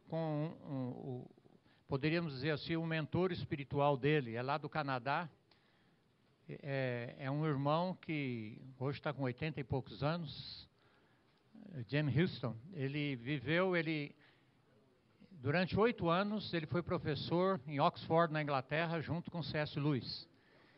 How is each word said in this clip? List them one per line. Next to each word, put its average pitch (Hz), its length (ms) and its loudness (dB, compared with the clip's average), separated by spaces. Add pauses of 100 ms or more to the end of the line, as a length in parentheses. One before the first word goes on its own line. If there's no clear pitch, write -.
com 156 460 -2 (100)
um, 156 80 -8
um, 131 180 -2
o, 127 400 -8 (580)
poderíamos 156 460 0
dizer 135 180 0
assim, 165 240 -2
um 165 100 0
mentor 165 460 2
espiritual 143 640 2
dele, 131 400 2
é 120 60 -2
lá 135 140 0
do 147 120 -6
Canadá. 143 600 -2 (1200)
É, 131 720 -4
é 139 100 -6
um 147 160 0
irmão 156 560 2
que 123 600 -4 (160)
hoje 131 240 -2
tá 156 100 -2
com 131 120 -4
oitenta 143 340 -2
e 143 60 -4
poucos 123 400 -4
anos, - 640 -4 (1200)
Jim 147 180 2 (100)
Houston. 151 380 2 (180)
Ele 143 440 -2
viveu, 151 580 0
ele, 156 400 0 (1160)
durante 156 440 2
oito 214 320 4
anos, 208 460 2
ele 160 120 0
foi 170 180 0
professor 170 840 0
em 143 140 0
Oxford, 165 520 4
na 151 80 0
Inglaterra, 151 600 0
junto 170 280 -4
com 170 140 -4
C - 160 -2
S 147 220 -2
Lewis. 139 500 0 (480)